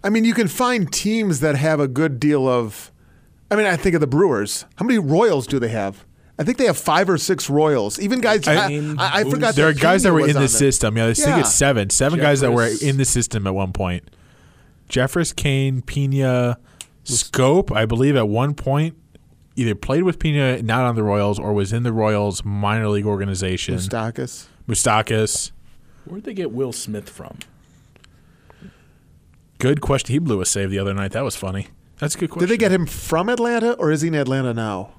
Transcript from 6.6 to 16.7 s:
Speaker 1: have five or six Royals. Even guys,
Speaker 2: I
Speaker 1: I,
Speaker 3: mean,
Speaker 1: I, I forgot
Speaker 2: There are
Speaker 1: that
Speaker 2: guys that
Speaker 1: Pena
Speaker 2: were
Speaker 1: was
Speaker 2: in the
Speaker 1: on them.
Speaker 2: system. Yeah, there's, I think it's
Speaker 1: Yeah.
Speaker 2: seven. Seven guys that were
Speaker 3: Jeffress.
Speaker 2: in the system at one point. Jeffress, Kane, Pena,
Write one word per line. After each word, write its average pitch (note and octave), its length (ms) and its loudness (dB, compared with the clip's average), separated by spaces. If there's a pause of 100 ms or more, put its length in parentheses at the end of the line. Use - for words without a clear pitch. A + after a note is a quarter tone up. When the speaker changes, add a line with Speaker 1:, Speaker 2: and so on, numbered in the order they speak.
Speaker 1:
have F3 120 2
five F3 320 2
or E3 80 2
six - 320 -2
Royals. C#3+ 500 2
Even A3 200 -2
guys, A3 280 2
Speaker 2:
I D3+ 160 4
Speaker 1:
I, F#3+ 40 -2
Speaker 3:
mean, D3+ 300 -4
Speaker 1:
I, F#3+ 220 0
I A3 100 0
forgot D#3 240 0
Speaker 2:
There D3 140 6
are D#3 40 4
Speaker 1:
that C#3 80 -2
Speaker 2:
guys F3 240 4
that G3 60 6
Speaker 1:
Pena E3+ 40 4
Speaker 2:
were D#3 60 6
Speaker 1:
was D3 100 4
Speaker 2:
in D3 40 2
the C#3 60 2
Speaker 1:
on - 40 4
them. C3 40 2
Speaker 2:
system. B2 480 2
Yeah, A2+ 100 2
there's, A#2 160 0
I - 40 0
think D#3 120 4
it's C3 100 2
Speaker 1:
Yeah. - 180 2
Speaker 2:
seven. A2 240 2
Seven D3+ 300 0
guys C#3+ 200 4
that B2+ 120 2
were A#2+ 160 4
Speaker 3:
Jeffress. - 200 -4
Speaker 2:
in C3+ 80 2
the C3+ 80 2
system A2 420 -2
at F#2+ 80 -2
one F#2+ 180 -2
point. F2+ 320 -4 (840)
Jeffress, C3+ 460 0
Kane, C3+ 480 0
Pena, C3 760 0 (460)